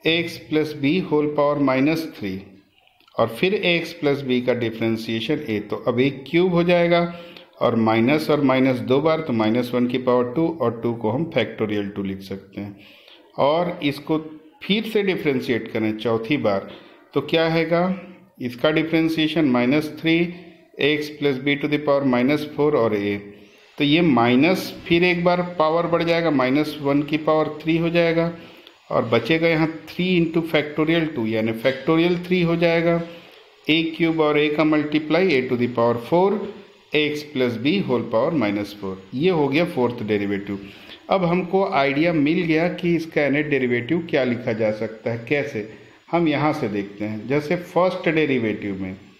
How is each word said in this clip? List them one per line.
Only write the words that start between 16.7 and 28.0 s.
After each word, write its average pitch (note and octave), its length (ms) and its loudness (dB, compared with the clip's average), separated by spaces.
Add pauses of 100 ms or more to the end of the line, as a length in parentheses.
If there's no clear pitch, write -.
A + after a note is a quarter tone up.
तो C#3+ 80 2
क्या E3 240 0
आएगा, E3 380 2 (560)
इसका B2+ 320 -2
differentiation D#3+ 720 2
minus C3 540 2
three D#3+ 160 2 (680)
x D3 280 0
plus C#3+ 280 0
b C#3+ 180 0
to D3 140 -4
the D3 100 0
power C#3 260 0
minus C3 380 2 (100)
four D3 200 2
और A2+ 220 2
a, G2+ 220 -2 (600)
तो D3 60 2
ये D3 180 4
माइनस C3 680 4 (140)
फिर E3+ 180 4
एक F3 200 2
बार F3 180 2 (160)
पावर D#3+ 280 2
बढ़ E3 160 0
जाएगा, E3 300 2
माइनस C#3 500 2
वन C#3 200 2
की C#3+ 160 -2
पावर D#3 300 2 (140)
थ्री E3 160 0
हो E3 120 0
जाएगा E3 420 2 (580)